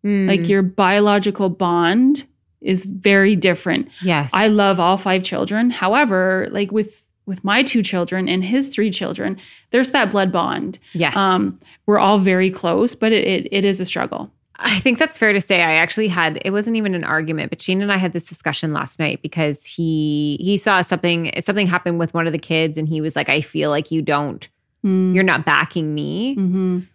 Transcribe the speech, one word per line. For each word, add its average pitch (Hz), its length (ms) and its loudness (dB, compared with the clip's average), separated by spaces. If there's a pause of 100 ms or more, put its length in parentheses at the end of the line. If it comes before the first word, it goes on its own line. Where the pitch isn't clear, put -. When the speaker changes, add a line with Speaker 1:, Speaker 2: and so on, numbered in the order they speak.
Speaker 1:
Mm. 196 220 2
Speaker 2:
Like, 175 220 2
your 196 140 4
biological 202 840 2
bond 185 760 2 (340)
is 190 260 -2
very 196 500 4
different." 175 520 0 (160)
Speaker 1:
Yes. 151 300 0
Speaker 2:
I 208 160 2
love 196 300 2
all 180 180 4
five 190 260 0
children. 202 460 -2
However, 190 800 0
like, 196 220 -4
with, 214 320 -4 (200)
with 190 200 -8
my 220 180 4
two 240 200 0
children 180 440 -2
and 185 160 0
his 262 240 0
three 214 240 -2
children, 185 460 -6 (320)
there's 254 220 2
that 233 200 2
blood 190 220 2
bond. - 440 -4 (160)
Speaker 1:
Yes. 165 220 0
Speaker 2:
Um, 185 440 2 (260)
we're 208 140 4
all 202 200 4
very 185 320 2
close, 190 440 0
but 220 180 0
it, 208 120 2
it, 190 260 -2
it 196 140 0
is 196 140 0
a 180 60 -4
struggle. - 440 -6 (340)
Speaker 1:
I 214 160 0
think 240 200 0
that's 311 180 -2
fair 214 160 2
to 196 80 2
say. 180 220 2
I 160 100 2
actually 175 340 2
had, 170 380 -2
it 190 60 -2
wasn't 214 260 -2
even 208 160 -2
an 170 100 -4
argument, 156 460 -4
but - 100 -10
Shane 185 220 0
and 202 100 -2
I 190 60 2
had 185 160 -2
this 170 140 -6
discussion 156 460 -4
last 143 260 -6
night 156 240 -2
because 151 420 -4
he, 151 720 -2
he 196 160 0
saw 190 260 2
something, 170 580 -2
something 196 260 -2
happened 175 320 0
with 165 160 -2
one 165 140 0
of 165 60 -2
the 170 60 -4
kids 160 380 -2
and 156 100 -4
he 156 140 -2
was 151 140 -4
like, 147 120 -2
"I 143 140 0
feel 151 300 -4
like 147 200 -2
you 160 100 0
don't, 143 460 -4 (380)
Speaker 2:
Mm. 185 300 2
Speaker 1:
you're 190 80 4
not 156 220 0
backing 151 500 0
me." 175 400 -4
Speaker 2:
Mm-hmm. 185 440 0 (160)